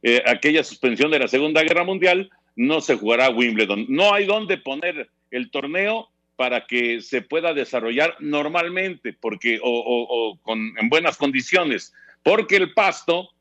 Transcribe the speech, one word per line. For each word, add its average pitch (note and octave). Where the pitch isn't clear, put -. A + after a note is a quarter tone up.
eh, A#2+
aquella D3
suspensión C3
de D3+
la A#2
Segunda D#3
Guerra E3+
Mundial, F#3
no C#3+
se -
jugará A#2
Wimbledon. A2
No F3+
hay G3+
dónde G3
poner D#3
el B2
torneo F#3
para B2
que A#2+
se A2+
pueda E3
desarrollar C3
normalmente, E3
porque, A2+
o, B2
o, A#2+
o A2+
con, A2
en A2
buenas D#3
condiciones, C#3
porque G3
el F3+
pasto F#3